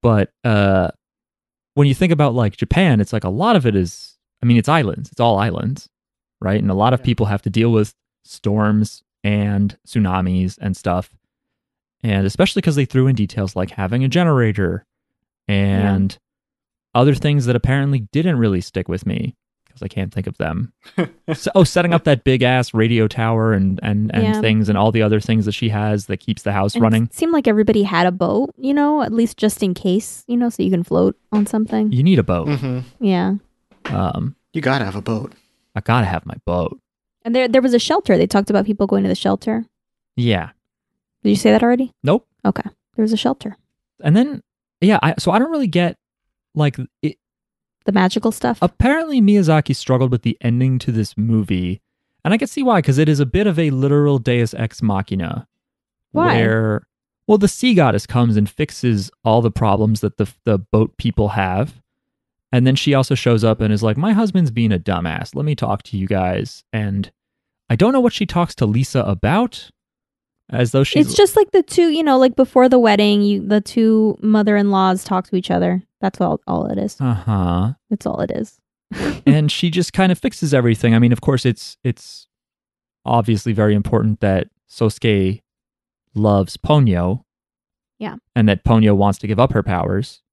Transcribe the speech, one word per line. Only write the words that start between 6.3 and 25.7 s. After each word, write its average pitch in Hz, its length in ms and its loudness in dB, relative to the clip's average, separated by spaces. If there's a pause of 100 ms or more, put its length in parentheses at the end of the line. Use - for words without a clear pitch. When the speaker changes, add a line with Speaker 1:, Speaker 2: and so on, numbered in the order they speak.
Speaker 1:
right? 101 200 -2
And 101 100 -2
a 95 40 0
lot 107 180 2
of 127 80 -2
Speaker 2:
Yeah. - 60 -20
Speaker 1:
people 117 200 0
have 101 160 -4
to - 80 -4
deal 113 220 2
with 107 220 0 (300)
storms 107 760 -2 (220)
and 101 640 -2
tsunamis 92 720 -2
and 95 160 -4
stuff. 90 400 -4 (840)
And 98 240 0
especially 190 360 0
'cause 151 140 0
they 143 80 0
threw 131 220 0
in 131 100 2
details 101 400 -4
like 95 140 -4
having 107 340 -4
a 135 40 0
generator 110 760 0 (640)
Speaker 3:
Yeah. 98 460 0
Speaker 1:
and 98 240 -2 (760)
other 147 200 4
things 147 320 0
that 123 100 0
apparently 139 440 0 (120)
didn't 160 260 0
really 101 220 2
stick - 280 -8
with 87 180 -6
me - 280 -4 (340)
'cause - 140 -20
I 95 60 -10
can't 95 240 -8
think - 140 -6
of - 120 -10
them. 85 340 -6 (240)
Speaker 2:
<laughs> 175 120 -2 (260)
Speaker 1:
So, - 200 -6
oh, 185 100 6
setting 170 280 0
up 165 120 0
that 143 200 0
big 131 180 2
ass 123 300 0
radio 113 360 2
tower 113 440 0
and, 98 300 0
and, 107 320 -2
and 110 100 2
Speaker 3:
Yeah. 214 160 0
Speaker 1:
things 110 280 2
and 101 100 2
all 107 140 2
the 110 100 2
other 107 180 2
things 110 240 0
that 104 80 -2
she 113 160 -4
has 104 380 -2